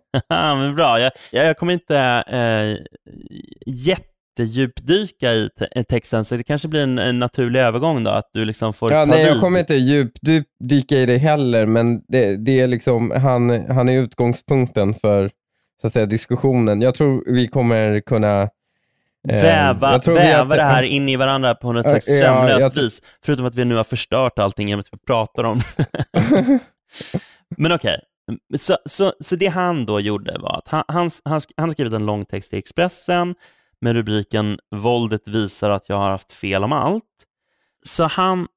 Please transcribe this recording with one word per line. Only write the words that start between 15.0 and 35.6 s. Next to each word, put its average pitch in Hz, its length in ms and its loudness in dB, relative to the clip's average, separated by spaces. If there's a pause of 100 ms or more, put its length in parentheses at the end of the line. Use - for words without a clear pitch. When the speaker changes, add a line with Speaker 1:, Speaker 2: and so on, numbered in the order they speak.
Speaker 2:
så 113 60 -2
att 107 60 -6
säga, 110 120 2
diskussionen. 113 760 0
Jag 127 140 2
tror 139 320 0
vi 123 200 2
kommer 110 540 0
kunna, 104 400 0
eh, 104 60 0 (920)
Speaker 1:
Väva, 139 500 2
Speaker 2:
jag 127 120 2
tror 170 120 2
vi 165 40 4
Speaker 1:
väva 151 240 6
Speaker 2:
har 143 140 0
Speaker 1:
det 156 60 4
här 131 200 4
in 139 260 0
i 135 60 0
varandra 131 400 0
på 123 160 -6
något 117 140 -2
Speaker 2:
Ja, 147 60 2
Speaker 1:
slags - 180 0
Speaker 2:
ja, 143 100 4
Speaker 1:
sömnlöst 131 420 4
Speaker 2:
jag 131 100 2
tr- 127 40 -8
Speaker 1:
vis. 131 260 -2 (220)
Förutom 131 220 -2
att 117 100 -4
vi 123 100 0
nu 120 100 2
har 113 80 2
förstört 123 560 -2
allting 101 280 -2
genom 101 120 -2
att - 140 -14
vi 101 40 -18
pratar 117 460 -2
om. 113 180 0 (140)
<laughs> 247 840 0 (1000)
Men 160 140 0
okej. 110 280 -2 (580)
Så, 185 280 -2
så, - 340 -2
så 165 160 -6
det 185 120 0
han 175 380 -2
då 104 140 -2
gjorde 101 400 -4
var - 180 -6
att - 100 -16
han, 156 200 -4
han, 170 220 -2 (160)
han 151 140 -2
sk-, - 180 -12
han 160 120 -2
har 151 40 -4
skrivit 120 200 -4
en 107 120 -2
lång 104 200 -4
text - 280 -12
i - 40 -4
Expressen 175 760 -4 (460)
med 117 140 0
rubriken 107 640 -2 (160)
"Våldet 110 520 -2
visar 104 420 -4